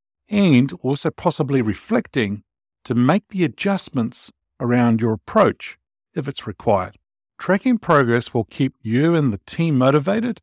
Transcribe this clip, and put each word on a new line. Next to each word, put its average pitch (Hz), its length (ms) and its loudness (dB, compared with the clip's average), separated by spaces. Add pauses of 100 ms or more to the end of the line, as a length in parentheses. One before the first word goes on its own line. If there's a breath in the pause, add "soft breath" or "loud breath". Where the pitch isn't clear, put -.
(300)
and 160 500 4
also 143 300 -2
possibly 139 500 -2
reflecting 107 840 -4 (420)
to 127 100 -4
make 131 340 2
the 185 160 -2
adjustments - 880 -6 (260)
around 117 440 2
your 113 100 0
approach - 640 0 (380)
if 143 120 -6
it's - 200 -10
required. - 500 -2 (420)
Tracking 214 380 0
progress 123 560 2
will 117 120 0
keep - 360 -4
you 139 340 0
and 147 180 2
the 98 120 -8
team 165 320 -2
motivated 151 680 0